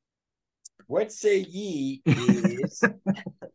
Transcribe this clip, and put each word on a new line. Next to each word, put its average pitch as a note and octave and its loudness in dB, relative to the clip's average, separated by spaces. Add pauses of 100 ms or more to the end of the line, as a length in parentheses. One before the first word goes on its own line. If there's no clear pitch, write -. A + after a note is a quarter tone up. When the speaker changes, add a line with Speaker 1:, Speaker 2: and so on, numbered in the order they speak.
(880)
Speaker 1:
What G#3 -2
say G3+ 2
ye E3 -4
Speaker 2:
<laughs> - -6
Speaker 1:
is, F#3+ 2 (720)